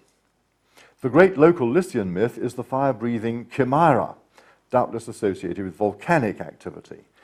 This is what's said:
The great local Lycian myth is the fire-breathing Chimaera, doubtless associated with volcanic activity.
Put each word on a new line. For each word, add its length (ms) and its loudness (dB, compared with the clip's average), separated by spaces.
The 100 -4
great 260 6
local 340 4
Lycian 420 -2
myth 260 -2
is 160 -6
the 100 -8
fire-breathing 840 -4
Chimaera, 680 2
doubtless 380 -2
associated 560 -4
with 120 -10
volcanic 640 -2
activity. 640 -16